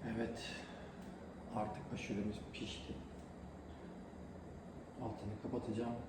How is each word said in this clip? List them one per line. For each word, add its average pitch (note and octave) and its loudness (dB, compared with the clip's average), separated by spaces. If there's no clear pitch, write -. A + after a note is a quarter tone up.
Evet. - 4
Artık G#2+ 4
aşuremiz G#2 4
pişti. - 0
Altını G#2 0
kapatacağım. A#2 4